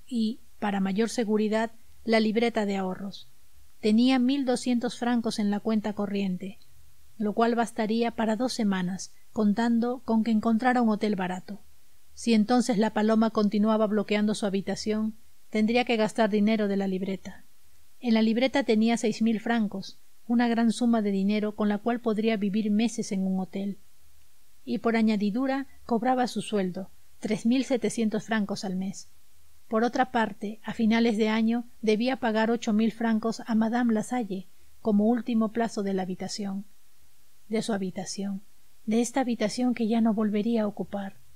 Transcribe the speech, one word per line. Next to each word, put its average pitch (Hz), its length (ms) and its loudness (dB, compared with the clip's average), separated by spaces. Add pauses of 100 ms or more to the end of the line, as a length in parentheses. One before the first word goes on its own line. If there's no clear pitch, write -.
y, 226 320 -2 (200)
para 196 200 0
mayor 196 300 0
seguridad, 220 600 2 (340)
la 220 140 4
libreta 220 460 2
de 202 120 -2
ahorros. 190 500 -6 (540)
Tenía 240 380 6
mil 262 260 2
doscientos 247 520 0
francos 233 420 0
en 202 120 2
la 202 80 0
cuenta 214 340 0
corriente, 196 640 -2 (580)
lo 208 160 0
cual 233 220 4
bastaría 226 560 0
para 220 240 0
dos 240 180 -2
semanas, 190 600 -2 (180)
contando 233 760 2
con 220 180 4
que 226 80 2
encontrara 226 500 4
un 226 80 4
hotel 214 260 2
barato. 180 460 -4 (520)
Si - 200 0
entonces 220 440 4
la 214 140 4
Paloma 220 380 4
continuaba 214 580 2
bloqueando 208 480 0
su - 100 -2
habitación, 214 720 -2 (340)
tendría 226 360 2
que 240 120 2
gastar 214 320 2
dinero 214 380 4
de 196 100 0
la 196 100 0
libreta. 190 560 -4 (560)
En 233 140 2
la 220 80 6
libreta 254 420 4
tenía 226 340 4
seis 220 240 -2
mil 220 180 2
francos, 214 580 -2 (300)
una 240 200 4
gran 233 240 4
suma 233 300 2
de 202 100 2
dinero 208 440 2
con 208 140 2
la 208 80 2
cual 233 240 -2
podría 220 360 2
vivir 208 340 0
meses 214 400 0
en 190 140 0
un 190 140 0
hotel. 196 380 -4 (880)
Y 240 140 -2
por 226 160 2
añadidura 226 720 2 (180)
cobraba 247 420 2
su 208 140 -4
sueldo, 190 480 -2 (300)
tres 208 260 -2
mil 247 180 4
setecientos 220 600 0
francos 208 380 -2
al 185 120 -4
mes. 190 340 -6 (580)
Por 226 160 2
otra 247 280 0
parte, 214 520 -2
a 214 100 -6
finales 226 440 4
de 220 120 2
año 226 360 2 (160)
debía 226 360 2
pagar 220 340 2
ocho 226 220 0
mil 220 180 4
francos 226 540 0
a 233 100 0
Madame 226 380 2
Lasalle 208 540 -2 (340)
como 208 260 4
último 226 440 2
plazo 226 320 -2
de 196 100 0
la 185 100 0
habitación. 190 640 -6 (800)
De 214 140 -2
su 233 120 -2
habitación, 196 680 -6 (440)
de 220 160 2
esta 254 200 0
habitación 247 520 0
que 226 140 0
ya 226 140 2
no 226 120 4
volvería 214 500 2
a 208 40 0
ocupar. 196 500 -8 (180)